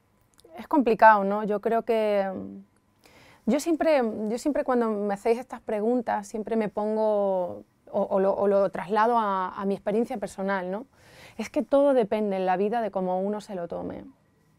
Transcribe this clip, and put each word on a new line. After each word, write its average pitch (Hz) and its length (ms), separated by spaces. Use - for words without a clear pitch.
es - 100
complicado, 220 560
¿no? 208 200
Yo 208 180
creo 226 220
que, 214 380
em, 196 420
yo 247 140
siempre, 311 420
yo 233 100
siempre 294 240
cuando 240 260
me 208 240
hacéis 226 240
estas 254 240
preguntas, 220 680
siempre 214 280
me 220 140
pongo 208 920
o, 202 100
o 196 180
lo, 190 140
o 202 140
lo 196 240
traslado 214 480
a, 190 300
a - 160
mi 196 100
experiencia 220 420
personal, 190 540
¿no? 208 160
Es 220 120
que 302 120
todo 277 320
depende 214 440
en 190 80
la 185 120
vida 208 240
de 214 80
cómo 185 300
uno 202 220
se 208 120
lo 175 140
tome. 180 380